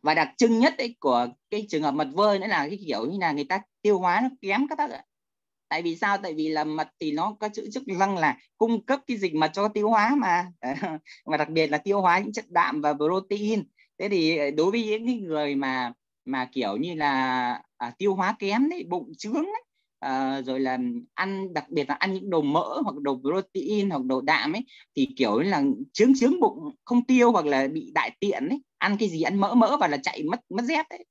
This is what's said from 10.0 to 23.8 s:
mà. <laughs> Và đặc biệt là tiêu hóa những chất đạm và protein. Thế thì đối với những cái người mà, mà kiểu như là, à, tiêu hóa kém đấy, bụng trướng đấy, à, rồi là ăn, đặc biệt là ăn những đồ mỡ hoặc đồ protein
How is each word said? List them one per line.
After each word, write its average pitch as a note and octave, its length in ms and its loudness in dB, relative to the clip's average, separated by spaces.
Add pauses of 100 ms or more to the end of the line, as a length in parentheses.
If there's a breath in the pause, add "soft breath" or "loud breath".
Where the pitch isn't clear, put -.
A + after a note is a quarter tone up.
mà. F3+ 280 0 (160)
<laughs> D#3 420 -6 (220 loud breath)
Và D#3 120 -2
đặc D3+ 120 0
biệt D#3 180 2
là D3+ 100 -2
tiêu G3 240 0
hóa F3+ 180 4
những G#3 140 -6
chất A3 160 -8
đạm E3+ 320 0
và D3+ 120 2
protein. F#3+ 680 0 (340 soft breath)
Thế G3+ 120 -4
thì D#3+ 420 2
đối D#3 200 2
với A#3 120 0
những A3 220 -2
cái B3 100 0
người D3+ 400 -2
mà, C3 380 -2 (320)
mà B2+ 260 -4
kiểu G#2+ 260 -2
như E3 180 -4
là, C3 680 0 (160)
à, A#2+ 200 -8
tiêu G3 180 0
hóa F#3+ 240 -2
kém A3 300 0
đấy, F4 200 -8
bụng F3 280 -6
trướng G#3+ 160 -8
đấy, G4+ 300 -4 (360)
à, C3+ 420 -2
rồi C3 180 -4
là C3 180 0 (360)
ăn, F#3+ 400 -4
đặc D3+ 160 -4
biệt C#3+ 200 -2
là D3 60 -2
ăn F#3+ 180 -2
những F#3+ 160 -6
đồ E3 120 2
mỡ D3 420 0
hoặc F#3+ 180 -4
đồ C#3 200 -2
protein F#3+ 680 -2